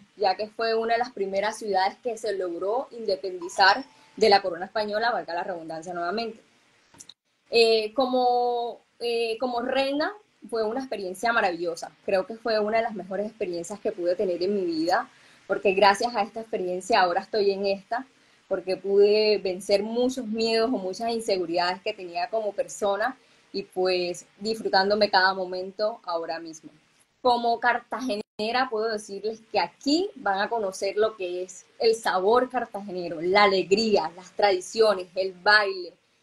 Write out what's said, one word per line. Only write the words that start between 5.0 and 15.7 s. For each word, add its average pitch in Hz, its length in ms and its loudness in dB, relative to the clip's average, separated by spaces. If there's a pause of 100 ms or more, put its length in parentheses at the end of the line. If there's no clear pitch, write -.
valga 170 240 -4
la 175 100 -4
redundancia 165 480 -8
nuevamente. 208 480 -6 (1080)
Eh, 226 420 4
como, 247 880 0 (200)
eh, 233 380 -2
como 240 220 -4
reina 277 520 0 (360)
fue 220 160 -2
una 233 160 -2
experiencia 214 520 -4
maravillosa. 175 600 -2 (140)
Creo 190 200 2
que 226 100 -12
fue 220 240 0
una 214 180 0
de 226 60 2
las 226 100 -6
mejores 190 320 -6
experiencias 185 540 -6
que 214 120 -2
pude 175 220 0
tener 175 280 0
en 202 120 0
mi 196 100 0
vida, 170 460 0 (380)
porque 196 240 2